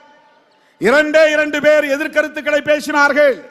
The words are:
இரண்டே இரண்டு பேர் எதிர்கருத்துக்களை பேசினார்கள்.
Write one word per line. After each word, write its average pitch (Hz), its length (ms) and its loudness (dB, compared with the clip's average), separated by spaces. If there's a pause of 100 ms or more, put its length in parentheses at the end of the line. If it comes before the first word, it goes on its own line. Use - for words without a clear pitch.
(800)
இரண்டே 302 540 2
இரண்டு 302 280 -2
பேர் 302 240 2
எதிர்கருத்துக்களை 302 760 -4
பேசினார்கள். 294 920 0